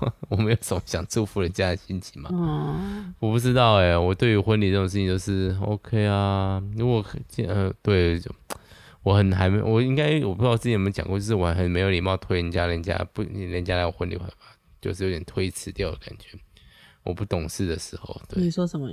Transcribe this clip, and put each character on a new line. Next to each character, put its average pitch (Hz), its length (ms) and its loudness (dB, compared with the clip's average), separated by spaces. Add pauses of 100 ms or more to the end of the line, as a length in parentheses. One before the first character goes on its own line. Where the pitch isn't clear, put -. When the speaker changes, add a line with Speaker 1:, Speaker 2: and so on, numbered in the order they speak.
Speaker 1:
<laughs> - 220 -8
我 98 80 -2
没 110 140 2
有 113 100 2
什 - 120 -4
么 87 120 -4
想 85 220 -4
祝 110 180 -2
福 98 160 -4
人 87 100 0
家 92 200 0
的 87 40 -2
心 92 240 -8
情 - 220 -16
嘛。 156 100 -12
Speaker 2:
哦。 175 880 -4
Speaker 1:
我 110 100 0
不 113 80 2
知 123 160 2
道 120 220 6
欸， 87 220 6
我 90 180 2
对 120 160 2
于 107 60 4
婚 107 240 4
礼 95 100 4
这 98 60 4
种 95 100 2
事 92 80 -4
情 98 100 0
就 92 120 0
是 95 440 0
OK 104 440 -2
啊， 98 580 0 (140)
如 117 100 0
果， 113 160 2 (420)
呃， 95 360 0
对， 87 360 4
就， 87 140 -8 (720)
我 98 100 4
很 98 200 6
还 92 160 4
没， 104 120 2
我 110 200 2
应 131 120 0
该， 151 300 2
我 98 100 -2
不 95 80 -4
知 123 60 4
道 117 80 4
之 113 80 -2
前 120 100 0
有 104 60 2
没 95 60 2
有 101 60 2
讲 - 140 -4
过， 95 140 -2
就 101 60 -4
是 110 100 0
我 87 180 2
很 90 160 2
没 87 120 2
有 98 80 2
礼 90 100 2
貌 95 160 0
推 92 260 -2
人 85 80 -2
家， 87 180 0
人 85 140 -2
家 87 160 -4 (140)
不， 110 100 -6
人 90 440 -6
家 90 100 0
来 87 100 0
我 85 60 -2
婚 87 180 -6
礼， 87 80 -6 (600)
就 98 140 -4
是 95 100 -6
有 95 60 0
点 87 160 -4
推 95 260 -4
辞 - 220 -12
掉 - 180 -4
的 - 60 -10
感 - 200 -16
觉。 - 220 -20 (640)
我 92 80 -6
不 90 140 -6
懂 82 240 -2
事 - 160 -4
的 80 140 -2
时 - 180 -12
候， - 180 -12 (140)
对。 185 140 0
Speaker 2:
你 175 80 0
说 175 160 -2
什 165 120 -6
么？ 135 140 -6